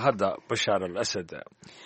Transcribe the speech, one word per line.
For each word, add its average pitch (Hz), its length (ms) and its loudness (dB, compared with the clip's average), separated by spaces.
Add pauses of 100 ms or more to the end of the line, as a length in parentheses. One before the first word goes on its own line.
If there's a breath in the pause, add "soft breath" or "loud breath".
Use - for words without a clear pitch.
hadda 101 240 4 (200)
Bashar 107 340 2
al-Assad. 92 460 -4 (560 loud breath)